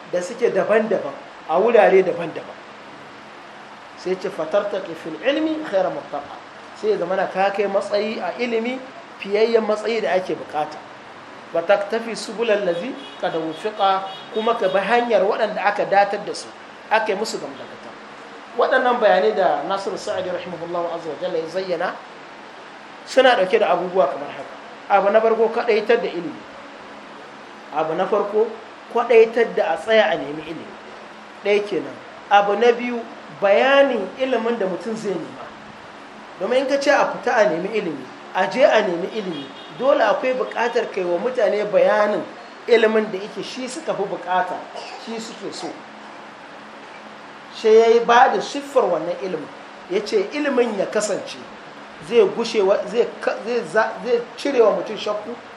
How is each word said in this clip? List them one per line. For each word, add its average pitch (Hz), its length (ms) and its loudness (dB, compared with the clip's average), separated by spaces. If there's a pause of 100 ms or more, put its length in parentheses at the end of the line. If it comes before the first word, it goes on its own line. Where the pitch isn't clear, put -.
(120)
da 180 100 0
suke 202 320 0
daban-daban 190 580 2 (360)
a 160 100 2
wurare 190 460 8
daban-daban. 170 500 -6 (1400)
Sai 185 240 -4
ce, - 100 -6
"Fatartaqi 202 640 -2
fil 156 320 -10
ilmi 311 440 0
khaira 185 200 2
murtaqa." - 460 -10 (440)
Sai 208 100 0
ya 196 80 2
zamana 180 340 0
ka 190 180 2
kai 202 160 0
matsayi 214 560 -2
a 175 160 -4
ilimi 240 400 -2 (400)
fiyayyen 220 480 2
matsayi 214 340 0
da 175 120 0
ake 180 240 0
bukata. - 420 -6 (760)
"Wa 165 100 0
taktafi 202 540 0
subulal 208 480 0
ladzi 180 300 -2 (260)
qad 175 140 -2
wufiqa," 190 680 0 (320)
kuma 220 220 2
ka - 120 0
bi 190 120 2
hanyar 226 420 4
waɗanda 202 420 0
aka 196 200 0
datar 196 400 4
da 156 100 -8
su, - 140 -12 (420)
aka 214 220 2
yi 190 60 -2
musu 214 200 -4
gamdakatar. - 540 -14 (680)
Waɗannan 247 420 2
bayanai 196 340 6
da 170 340 2
Nasiru 196 300 -4
Sa'di 190 320 -4
rahimahullahu 170 640 -6
azza 165 140 -8
wa 143 120 -6
jalla 175 180 -2
ya 160 100 -2
zayyana 180 400 -4 (1200)
suna 254 300 6
ɗauke 190 220 4
da 202 120 2
abubuwa 180 360 2
kamar - 220 -6
haka. - 260 -12 (340)
Abu 202 220 4
na 220 100 6
farko, 220 280 4
kwaɗaitar 233 540 0
da - 60 -4
ilimi. 160 340 -8 (1300)
Abu - 200 -2
na 185 120 0
farko, 214 400 2 (460)
kwaɗaitar 226 640 4
da 208 180 2
a 165 40 -2
tsaya 220 340 4
a 170 60 0
nemi 147 260 -6
ilimi. 151 240 -12 (800)
Ɗaya 208 240 4
kenan. 139 260 -4 (360)
Abu 202 260 6
na 240 160 6
biyu, 240 280 -4 (400)
bayanin 240 680 4 (100)
ilimin 233 400 0
da 196 80 0
mutum 185 300 -6
zai 214 180 -4
nema. 151 320 -10 (920)
Domin 226 180 2
in 277 100 2
ka 277 120 2
ce 294 100 4
a 240 220 6
fita 240 220 -2
a 220 140 6
nemi 170 200 -2
ilimi, 175 360 -4 (300)
a 190 160 2
je 233 120 0
a 240 200 4
nemi 180 320 -4
ilimi, 175 320 -8 (320)
dole 269 260 2
akwai 220 300 0
buƙatar 226 580 -4
kai 185 120 -4
wa 175 140 0
mutane 208 520 0
bayanin 202 520 4 (440)
ilimin 220 460 4
da 185 60 -4
yake 202 240 -10
shi 254 260 -10
suka 220 260 -6
fi 185 80 -4
buƙata, 180 540 -2 (480)
shi 226 160 -8
suke 208 340 -10
so. - 120 -10 (1900)
Sai 220 240 6
ya 226 80 8
yi 226 140 8
ba 240 340 8
da 196 60 0
siffar 262 440 0
wannan 170 380 -2
ilimin. 165 260 -6 (420)
Ya 196 140 0
ce 196 280 0
ilimin 247 460 0
ya 170 80 0
kasance 202 520 -4 (680)
zai 220 160 6 (120)
gushe 226 260 0
wa, 190 140 4 (100)
zai 208 220 0 (120)
ka-, - 160 -2 (100)
zai 233 180 -2
za-, 214 280 0 (120)
zai 240 160 2 (160)
cire 262 240 2
wa 208 120 8
mutum 202 240 -4
shakku 214 380 -6 (220)